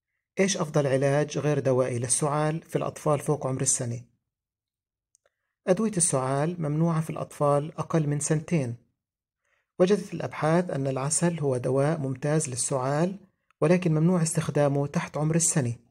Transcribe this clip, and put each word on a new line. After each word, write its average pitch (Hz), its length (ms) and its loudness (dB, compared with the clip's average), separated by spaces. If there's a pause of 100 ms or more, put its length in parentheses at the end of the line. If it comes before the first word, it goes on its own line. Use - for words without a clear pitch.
(400)
إيش 190 160 2
أفضل 151 300 0
علاج 143 520 2
غير 147 200 0
دوائي 127 400 0
للسعال 151 640 -2
في - 140 -8
الأطفال 143 420 0
فوق 143 280 -2
عمر 131 140 -4
السنة؟ 120 400 -2 (1700)
أدوية 208 300 2
السعال 147 680 0
ممنوعة 160 380 0
في 160 100 -6
الأطفال 147 680 -2
أقل 160 280 0
من 143 140 -2
سنتين. 151 560 -2 (1000)
وجدت 190 360 2
الأبحاث 165 560 0
أن 135 160 -2
العسل 147 540 0
هو 135 160 0
دواء 139 440 0
ممتاز 147 480 -2
للسعال، 139 680 -2 (420)
ولكن 175 340 2
ممنوع 165 280 4
استخدامه 143 640 0
تحت - 300 -6
عمر 156 180 0
السنة، 131 400 2 (160)